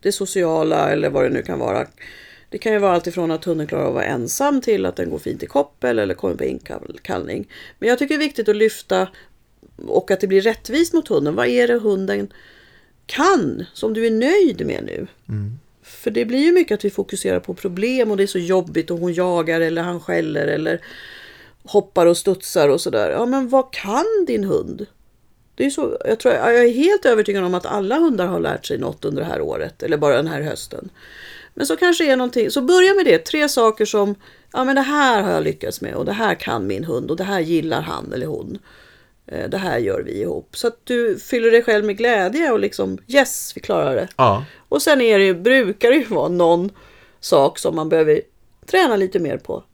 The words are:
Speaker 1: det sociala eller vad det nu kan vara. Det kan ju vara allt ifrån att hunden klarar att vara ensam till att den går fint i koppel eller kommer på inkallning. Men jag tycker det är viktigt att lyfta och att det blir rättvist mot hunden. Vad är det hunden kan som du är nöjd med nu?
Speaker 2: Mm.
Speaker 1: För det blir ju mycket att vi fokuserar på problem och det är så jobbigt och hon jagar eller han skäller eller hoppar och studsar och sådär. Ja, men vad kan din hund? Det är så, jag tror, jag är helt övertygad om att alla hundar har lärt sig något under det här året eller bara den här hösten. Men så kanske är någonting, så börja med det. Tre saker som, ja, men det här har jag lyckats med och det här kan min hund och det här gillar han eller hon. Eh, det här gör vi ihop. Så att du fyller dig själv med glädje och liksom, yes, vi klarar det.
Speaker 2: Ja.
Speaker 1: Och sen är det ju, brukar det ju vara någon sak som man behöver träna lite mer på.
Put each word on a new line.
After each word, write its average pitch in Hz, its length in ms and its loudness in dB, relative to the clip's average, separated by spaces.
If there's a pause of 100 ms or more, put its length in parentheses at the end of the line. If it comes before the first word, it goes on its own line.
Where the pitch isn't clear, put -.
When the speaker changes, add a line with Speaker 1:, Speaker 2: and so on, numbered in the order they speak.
Speaker 1:
det 202 120 -2
sociala 160 760 0
eller 151 200 0
vad 139 140 0
det 139 60 0
nu 131 120 -2
kan 143 160 -8
vara. 120 280 -2 (640)
Det - 80 -10
kan 220 140 -2
ju 214 60 2
vara 196 160 4
allt 170 120 -2
ifrån 170 240 -4
att 160 140 -4
hunden 160 220 -2
klarar 147 220 -2
att 131 60 -2
vara - 100 -2
ensam 254 560 -2
till 196 260 0
att 180 100 -4
den 175 140 -4
går 156 80 -6
fint - 240 -8
i - 40 -10
koppel 123 520 -2
eller 98 160 0
kommer 87 200 -4
på - 100 -6
inkallning. - 1040 -8 (300)
Men 214 100 -2
jag 240 100 2
tycker 294 200 0
det 285 60 0
är 202 40 -2
viktigt 214 200 -4
att 208 80 2
lyfta 202 520 0 (800)
och - 240 0
att 190 100 0
det 208 60 -2
blir 190 140 4
rättvist 226 520 -2
mot 330 160 0
hunden. 151 260 0
Vad 240 120 0
är 247 220 2
det 240 100 2
hunden 202 540 -2 (760)
kan 277 680 0
som 220 220 -4
du 226 120 0
är 226 40 2
nöjd 269 560 2
med - 180 -4
nu? 50 220 -8 (220)
Speaker 2:
Mm. 107 300 -6 (240)
Speaker 1:
För - 280 -6
det 226 140 0
blir 240 140 -2
ju 320 140 4
mycket 359 220 4
att 202 100 -6
vi 202 60 0
fokuserar 190 500 -4
på 185 140 -10
problem 214 560 -2
och 202 60 0
det 196 60 2
är 196 40 2
så 190 120 -4
jobbigt 175 520 -2
och 170 80 -4
hon 175 160 -2
jagar 170 460 0
eller 165 220 0
han 175 180 -6
skäller 156 460 -2
eller 156 340 -2 (840)
hoppar 196 420 2
och 170 100 6
studsar 185 520 0
och 147 120 2
sådär. 104 300 0
Ja, 214 160 -2
men 262 220 -2
vad 262 240 2
kan 233 320 -4 (220)
din 214 180 -2
hund? - 420 -4 (680)
Det 262 120 -2
är 277 40 0
så, 277 340 -4
jag 220 160 -2
tror, 247 140 4
jag 233 300 4
är 240 80 6
helt 339 340 2
övertygad 208 380 2
om 180 100 0
att 175 120 -4
alla 208 320 -2
hundar 247 280 2
har 175 140 -2
lärt 156 260 -4
sig - 120 -4
något - 260 -8
under 143 180 -4
det 165 60 -6
här - 120 -4
året - 420 -6
eller - 140 0
bara 147 200 2
den 147 100 0
här 151 160 -6
hösten. - 460 -10 (680)
Men - 120 -4
så 320 100 -2
kanske 330 360 2
är 262 40 4
någonting, 247 340 0
så 277 120 -2
börja 370 320 6
med 381 100 4
det. 202 140 6
Tre 294 300 0
saker 220 360 2
som, 208 300 0 (380)
ja, 254 120 -2
men 269 120 2
det 269 60 2
här 262 400 2
har 202 100 0
jag 160 120 0
lyckats - 360 -6
med - 140 -8
och - 100 -4
det 170 80 -4
här 208 220 0
kan 110 320 -6
min 98 180 -4
hund 127 260 -4
och 165 60 -2
det 185 80 -4
här 196 160 -2
gillar 160 400 -2
han 82 320 -8
eller 127 140 -6
hon. - 320 -10 (680)
Eh, 85 240 -10
det - 80 -6
här 175 200 -4
gör 98 240 -2
vi - 180 -8
ihop. - 360 -8
Så - 100 -4
att 233 180 -4
du 240 340 -2
fyller 233 320 0
dig 233 120 6
själv 214 220 2
med 202 120 -2
glädje 233 560 0
och 220 80 2
liksom, 196 460 -4
yes, - 480 0
vi - 60 -12
klarar 151 360 -2
det. 180 200 -4
Speaker 2:
Ja. 117 280 2 (240)
Speaker 1:
Och 294 140 0
sen 294 180 4
är 220 180 4
det 196 60 6
ju, 190 100 4
brukar 233 560 2
det 277 60 6
ju 277 80 2
vara 165 240 -2
någon 175 420 2 (500)
sak 139 380 2
som 165 180 -2
man 160 120 -4
behöver 156 320 4 (460)
träna 330 300 2
lite 190 220 0
mer 165 200 -2
på. - 360 -10